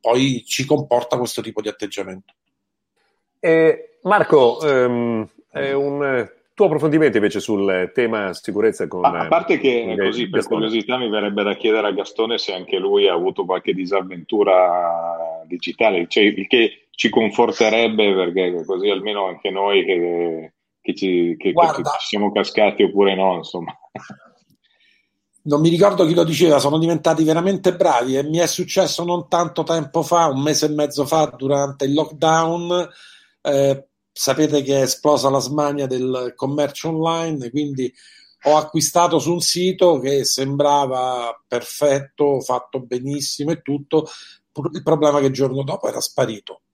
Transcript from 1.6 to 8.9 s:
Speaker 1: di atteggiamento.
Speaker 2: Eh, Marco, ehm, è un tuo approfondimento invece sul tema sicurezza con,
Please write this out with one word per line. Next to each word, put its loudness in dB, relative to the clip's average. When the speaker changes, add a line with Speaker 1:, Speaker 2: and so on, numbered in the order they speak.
Speaker 1:
di -6
atteggiamento. -10
Speaker 2:
Eh, 2
Marco, 4
ehm, 0
è -4
un -2
tuo 4
approfondimento 2
invece 0
sul 0
tema 0
sicurezza -2
con, -4